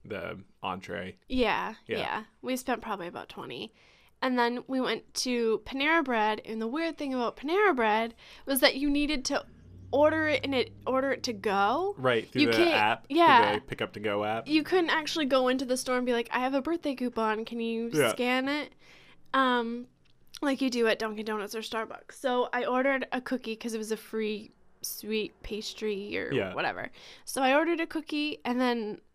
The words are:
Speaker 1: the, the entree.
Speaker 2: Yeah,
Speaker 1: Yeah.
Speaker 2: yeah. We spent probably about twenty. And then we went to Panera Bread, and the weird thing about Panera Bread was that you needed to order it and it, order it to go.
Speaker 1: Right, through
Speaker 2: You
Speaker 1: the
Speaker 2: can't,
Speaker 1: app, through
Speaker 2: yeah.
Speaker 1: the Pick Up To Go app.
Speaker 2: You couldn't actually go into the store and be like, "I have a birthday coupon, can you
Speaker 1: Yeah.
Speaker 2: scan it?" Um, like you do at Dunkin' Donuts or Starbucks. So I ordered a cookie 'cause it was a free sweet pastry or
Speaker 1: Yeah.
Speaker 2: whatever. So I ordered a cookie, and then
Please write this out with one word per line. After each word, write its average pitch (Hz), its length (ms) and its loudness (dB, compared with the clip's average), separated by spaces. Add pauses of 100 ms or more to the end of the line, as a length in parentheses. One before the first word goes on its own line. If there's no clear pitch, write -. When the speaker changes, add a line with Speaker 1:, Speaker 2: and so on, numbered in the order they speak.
Speaker 1:
the, - 40 -18
the 92 300 -8 (240)
entree. 92 540 -8 (120)
Speaker 2:
Yeah, 220 460 0 (120)
Speaker 1:
Yeah. - 120 -4
Speaker 2:
yeah. 214 260 -4 (180)
We 254 140 -2
spent 247 260 -4
probably 202 240 -8
about 170 240 -12
twenty. 127 420 -12 (480)
And 254 180 2
then 240 300 0
we 262 120 0
went - 340 -2
to 226 500 0
Panera 302 400 2
Bread, 214 400 2
and 220 180 -6
the 226 60 -2
weird 320 300 -2
thing 277 160 -4
about 240 240 -2
Panera 359 360 2
Bread 226 400 0 (320)
was 269 140 0
that 262 160 4
you 285 140 -2
needed 285 360 0
to 277 180 -2 (460)
order 311 380 6
it 294 160 2
and 277 100 -2
it, - 180 0 (140)
order 262 240 0
it 262 140 -4
to 240 100 -4
go. 214 640 0
Speaker 1:
Right, 123 320 2
through - 120 0
Speaker 2:
You 302 40 6
Speaker 1:
the 117 100 4
Speaker 2:
can't, 349 140 6
Speaker 1:
app, 226 380 2
through 277 100 0
Speaker 2:
yeah. 277 380 8
Speaker 1:
the - 40 -2
Pick - 220 -6
Up - 100 -4
To - 80 -10
Go 104 240 0
app. 113 240 -2
Speaker 2:
You 302 140 4
couldn't 339 260 2
actually 311 380 0
go 254 220 4
into 262 180 0
the 254 100 0
store 254 220 -2
and 254 80 0
be 247 80 2
like, 233 180 -2
"I 240 60 0
have 262 160 0
a 269 80 2
birthday 311 320 -2
coupon, 226 500 -2
can 233 160 -8
you 226 320 -2
Speaker 1:
Yeah. 135 200 4
Speaker 2:
scan 254 360 0
it?" 294 240 -4 (640)
Um, 247 540 2 (520)
like 269 220 0
you 262 80 2
do 233 160 2
at 214 120 4
Dunkin' 214 280 -6
Donuts 208 280 -4
or 220 60 -6
Starbucks. 220 520 -8
So 247 420 0
I 247 100 0
ordered 254 480 2
a 254 80 -4
cookie 254 360 -4
'cause 226 180 -8
it 226 40 -4
was 220 140 -4
a 214 60 -2
free 214 540 -6 (300)
sweet 214 600 -4
pastry 208 760 -6
or - 160 -4
Speaker 1:
Yeah. 98 220 -2
Speaker 2:
whatever. 95 360 -4 (360)
So - 160 -4
I 262 120 4
ordered 320 260 2
a 330 60 -2
cookie, 302 600 -4
and 247 140 -2
then 233 400 0 (140)